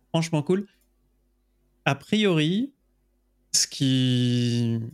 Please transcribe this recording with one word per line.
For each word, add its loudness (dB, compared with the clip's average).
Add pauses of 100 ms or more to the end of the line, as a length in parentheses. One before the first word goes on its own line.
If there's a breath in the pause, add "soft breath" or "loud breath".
franchement -2
cool. 0 (1160 soft breath)
A 0
priori, 0 (800)
ce 0
qui... 0 (140)